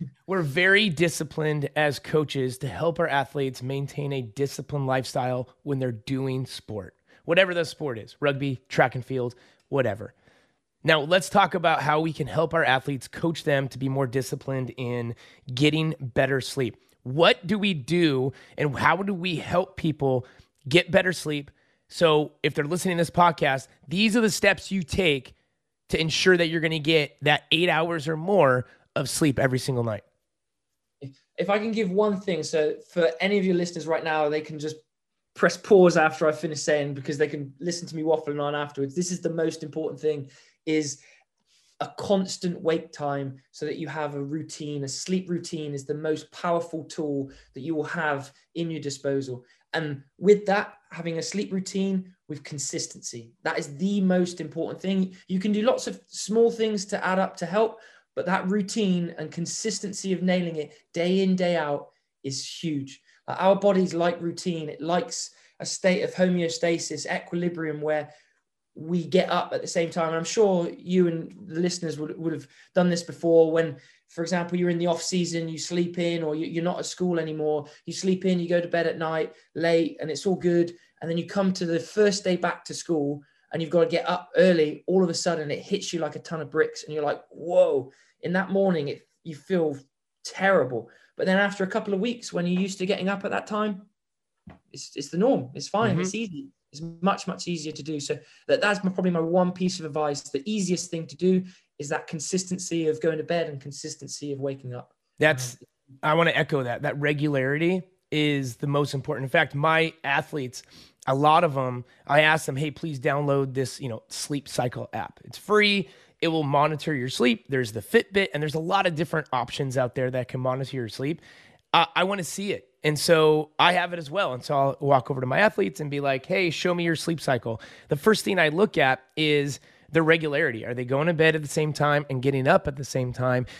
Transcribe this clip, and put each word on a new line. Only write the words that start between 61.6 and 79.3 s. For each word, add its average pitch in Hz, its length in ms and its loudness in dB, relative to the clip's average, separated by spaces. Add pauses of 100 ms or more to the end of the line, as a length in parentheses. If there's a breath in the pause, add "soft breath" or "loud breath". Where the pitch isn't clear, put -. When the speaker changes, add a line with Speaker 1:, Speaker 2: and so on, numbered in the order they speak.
Speaker 1:
is 135 240 -8
huge. 143 540 -6 (260 soft breath)
Like, - 140 -6
our 190 140 6
bodies 190 380 2
like 175 280 0
routine. 170 480 -6
It 143 120 -12
likes 170 500 -4 (280 soft breath)
a - 60 -8
state - 380 0
of 165 120 -4
homeostasis, 170 1000 0
equilibrium, 170 680 -4
where 151 280 -2 (680 soft breath)
we 160 280 -2
get 180 240 2
up 175 240 -2
at 175 80 -4
the - 60 -10
same 165 220 -2
time. 165 200 -2
And 165 80 -2
I'm 170 80 -2
sure 185 440 2
you 180 380 2
and 165 260 -4 (120)
the 160 160 -8
listeners 170 360 -4
would, 151 200 -8
would 160 160 -4
have 139 140 -10 (260 soft breath)
done 180 160 4
this 175 140 0
before 165 460 6
when, 160 280 0 (320 soft breath)
for - 120 -8
example, 175 380 -2
you're 175 100 2
in 170 80 0
the 175 100 0
off 170 140 0
season, 165 460 -2
you 160 100 -8
sleep 175 400 -2
in, 170 260 -2
or 151 120 -2
you, 160 100 -4
you're 165 180 -4
not 180 160 -2
at 160 60 -8
school 180 320 -2
anymore. 151 500 -2 (180 loud breath)
You 170 80 -10
sleep 190 320 0
in, 185 120 2
you 170 120 -2
go 175 100 2
to 170 80 -2
bed 170 180 0
at 160 120 0
night 160 360 -2 (220 soft breath)